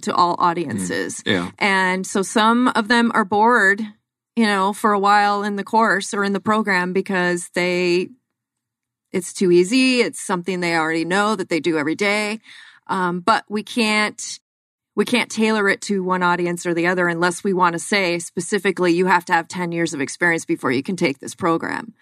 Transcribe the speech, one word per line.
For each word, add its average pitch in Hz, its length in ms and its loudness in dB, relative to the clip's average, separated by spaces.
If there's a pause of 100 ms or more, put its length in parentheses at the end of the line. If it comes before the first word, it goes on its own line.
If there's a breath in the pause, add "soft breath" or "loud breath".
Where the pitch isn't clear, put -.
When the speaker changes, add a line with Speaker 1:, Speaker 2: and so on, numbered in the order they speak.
Speaker 1:
to - 140 -4
all 175 240 0
audiences. 175 840 -4
Speaker 2:
Mm, - 100 -2
yeah. 90 260 -2
Speaker 1:
And 190 480 0
so 196 160 -2
some 233 460 2
of 214 200 -2
them 233 260 4
are 220 120 2
bored, 208 560 4 (520)
you 226 120 2
know, 196 260 2
for 208 200 0
a 208 60 2
while 202 460 4
in 208 120 -4
the 196 80 -6
course 202 480 2
or 202 120 -2
in 202 100 0
the 190 60 -2
program 190 520 0
because 180 600 0
they, 180 540 0 (1040)
it's 185 200 -6
too 185 200 2
easy. 247 480 4
It's 190 200 -2
something 180 400 -4
they 170 160 0
already 160 280 0
know 202 320 0
that 185 120 -6
they 165 120 0
do 160 180 0
every 151 160 0
day. 208 460 -2 (480 loud breath)
Um, 180 320 -2
but 202 280 0
we 208 140 -6
can't, 214 800 -2 (540)
we 214 100 0
can't - 260 -2
tailor 220 380 0
it - 140 0
to 196 200 -2
one 185 200 0
audience 175 440 0
or 175 80 0
the 170 120 0
other 180 220 2
unless 175 360 -2
we 196 80 0
want 175 220 2
to 170 40 -4
say 180 400 0
specifically, 180 760 -2
"You 180 140 2
have 175 200 4
to 185 60 -2
have 165 160 2
ten 175 240 -6
years 170 220 0
of 143 60 -4
experience 165 440 0
before 151 280 -2
you 127 100 0
can 185 140 -4
take 143 220 0
this - 160 -14
program," 165 680 -4